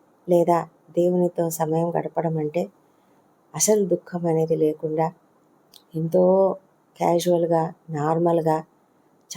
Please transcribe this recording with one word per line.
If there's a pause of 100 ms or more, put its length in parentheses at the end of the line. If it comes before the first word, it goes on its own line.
(300)
లేదా (260)
దేవునితో
సమయం
గడపడం
అంటే (880)
అసలు
దుఃఖం
అనేది
లేకుండా (840)
ఎంతో (420)
క్యాజువల్‌గా, (160)
నార్మల్‌గా, (720)